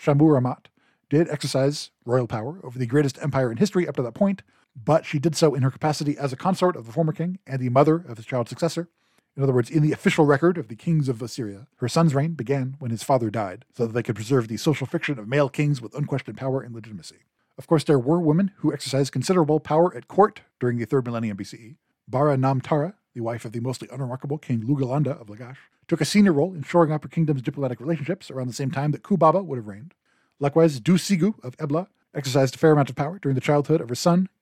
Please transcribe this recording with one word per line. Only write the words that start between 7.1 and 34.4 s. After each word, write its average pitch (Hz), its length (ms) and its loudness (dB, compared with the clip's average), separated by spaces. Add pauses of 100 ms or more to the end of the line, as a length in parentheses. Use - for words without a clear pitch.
king 180 340 -6
and 131 160 -6
the 127 80 -2
mother 147 280 6 (100)
of 117 100 -14
his 113 80 -16
child's 120 240 -4
successor. 165 400 -4 (480)
In 139 60 -2
other 135 100 2
words, 123 160 2
in 160 140 2
the 104 80 2
official 160 340 2
record 165 320 4
of 147 100 -8
the 110 80 -14
kings 156 320 -2
of 120 140 -4
Assyria, 110 540 -10
her 123 120 -4
son's 160 280 4
reign 156 180 0
began 135 460 -4
when 127 100 -6
his 113 140 -4
father 120 260 2
died, 101 360 -6 (100)
so 120 100 -2
that 107 80 -4
they 120 80 -2
could 113 140 -4
preserve 110 320 0
the 110 100 -6
social 139 300 -2
fiction 151 320 -6
of 104 80 -14
male 139 200 2
kings 147 320 -2
with 117 140 -14
unquestioned 135 440 -6
power 131 220 -4
and 117 140 -12
legitimacy. 107 440 -16 (380)
Of - 120 -18
course, 156 160 4
there 143 160 4
were 143 200 2
women 170 380 2
who 151 160 -2
exercised 139 400 -2
considerable 156 460 2
power 160 360 2
at 120 120 -16
court - 340 2 (180)
during 123 180 0
the 117 80 -4
third 127 200 0
millennium 113 320 -4
B 101 60 -8
C 107 140 -16
E. 117 200 -20 (300)
Bara 143 280 2
Namtara, 135 600 0 (180)
the 120 80 -10
wife 113 240 -6
of 110 60 -12
the 117 80 -8
mostly 120 300 -6
unremarkable 135 500 -8
King 117 240 -4
Lugalanda 135 580 -2
of 104 60 -20
Lagash, 120 300 -18 (300)
took 160 140 0
a 156 40 -2
senior 202 280 6
role 170 220 0
in 147 80 -10
shoring 165 280 4
up 151 120 -4
her - 60 -14
kingdom's 151 340 0
diplomatic 135 360 -6
relationships 156 520 -6
around 131 160 -6
the 117 60 -8
same 131 180 -4
time 143 180 -2
that 139 140 -4
Kubaba 175 420 4
would 143 120 -6
have 107 100 -10
reigned. 107 260 -16 (460)
Likewise, 143 400 4
Du 165 160 4
Sigu 196 480 2
of 127 160 -12
Ebla 156 300 -4 (240)
exercised 135 400 2
a - 60 -14
fair 160 120 8
amount 147 180 4
of 127 60 -10
power 156 220 -4
during 139 160 -2
the 127 80 0
childhood 147 400 2
of 117 80 -10
her 123 60 -6
son, 180 340 2 (120)